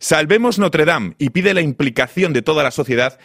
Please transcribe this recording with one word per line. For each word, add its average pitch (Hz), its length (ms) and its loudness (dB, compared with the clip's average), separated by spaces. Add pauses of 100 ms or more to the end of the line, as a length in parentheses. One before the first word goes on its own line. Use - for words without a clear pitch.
"Salvemos 196 580 0
Notre 170 260 2
Dame" 143 340 0
y 139 120 -2
pide 185 240 0
la 180 80 0
implicación 143 680 -2
de 123 100 0
toda 151 220 0
la 131 80 -2
sociedad, 127 520 -2